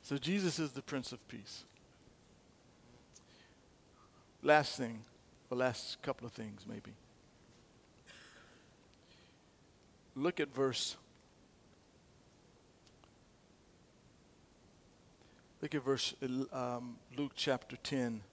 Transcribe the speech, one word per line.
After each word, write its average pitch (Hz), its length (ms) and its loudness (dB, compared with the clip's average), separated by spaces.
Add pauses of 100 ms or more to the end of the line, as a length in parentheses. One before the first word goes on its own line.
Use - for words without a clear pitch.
So - 160 -2
Jesus 170 420 2
is 151 140 0
the 135 80 -6
Prince 131 320 -4
of - 160 -14
Peace. - 360 -12 (2750)
Last 151 360 8
thing, 113 260 -4 (460)
the 127 40 0
last 123 460 0
couple 127 260 -4
of 117 60 -10
things 107 340 -10
maybe. - 280 -12 (3250)
Look 151 260 2
at 143 140 2
verse, 131 420 2 (4000)
look 151 140 -4
at 143 80 0
verse, 131 320 2 (380)
um, 123 440 -4 (180)
Luke 139 200 -2
chapter 127 420 0
ten 120 460 0 (100)